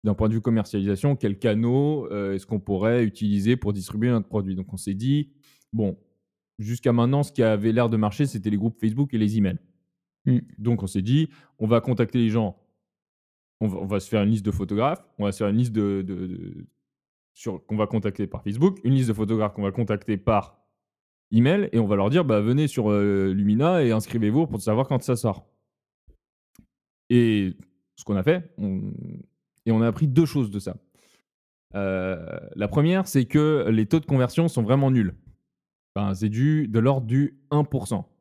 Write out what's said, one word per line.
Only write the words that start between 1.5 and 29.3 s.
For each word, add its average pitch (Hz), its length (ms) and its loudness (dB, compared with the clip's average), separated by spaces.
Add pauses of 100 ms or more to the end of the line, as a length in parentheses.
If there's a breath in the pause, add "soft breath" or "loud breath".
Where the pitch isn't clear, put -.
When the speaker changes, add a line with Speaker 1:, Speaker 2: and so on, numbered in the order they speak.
Speaker 1:
euh, 98 220 -4
est-ce 95 120 -6
qu'on 107 140 -4
pourrait 110 460 0
utiliser 104 500 0
pour 104 160 -4
distribuer 101 380 -4
notre 113 180 0
produit. » 98 300 -4
Donc 95 160 -10
on 95 40 -10
s'est 98 180 -6
dit : « 139 360 0 (400 soft breath)
Bon, 104 260 -2 (640)
jusqu'à 117 320 -2
maintenant, 120 320 2
ce 143 80 -6
qui - 100 -2
avait 110 300 2
l'air 117 180 2
de 113 60 0
marcher, 107 300 0
c'était 107 240 -4
les 104 80 0
groupes 110 240 -2
Facebook 117 320 0
et 113 40 -2
les 107 200 2
emails. » 92 220 0 (680)
Speaker 2:
Hmm. 127 140 2 (180)
Speaker 1:
Donc 104 260 0
on 98 40 -6
s'est 95 140 -2
dit : « 139 280 2 (300 soft breath)
On 107 80 -2
va 117 120 6
contacter 120 400 0
les 113 100 2
gens, 107 280 -2 (1040)
on 110 60 0
va, 92 100 -4
on 95 80 -8
va 101 160 -2
se - 80 -16
faire 107 140 2
une 104 80 2
liste 104 140 -2
de 107 60 0
photographes, 104 540 -2 (140)
on 104 40 -4
va 101 80 0
se 98 60 -8
faire 107 100 -2
une 104 100 0
liste 123 140 0
de, 101 340 0
de, 92 220 -8
de, 87 400 -12 (680)
sur, - 320 -10
qu'on 107 120 -6
va 104 100 0
contacter 104 400 -4
par - 160 -12
Facebook, 143 400 0
une 127 100 2
liste 131 140 2
de 110 60 0
photographes 107 400 0
qu'on 101 100 -6
va 98 80 -2
contacter 104 460 -2
par 104 400 0 (720)
email, 143 440 4
et 117 60 4
on 110 80 2
va 101 100 2
leur 98 120 2
dire : 165 140 2
Bah, 113 160 2
venez 131 280 2
sur, 110 220 0
euh, 101 440 2
Lumina 120 500 2
et 117 80 4
inscrivez-vous 110 560 0
pour 104 140 -6
savoir 113 260 0
quand 127 160 -2
ça 123 140 0
sort. » 107 280 -4 (1600)
Et 107 460 4 (420)
ce - 60 -20
qu'on 104 120 -4
a 92 80 -2
fait, 165 340 0
on... 98 340 -6 (720)